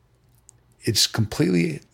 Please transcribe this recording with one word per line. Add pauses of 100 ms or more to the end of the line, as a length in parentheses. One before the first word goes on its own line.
(840)
it's
completely, (140)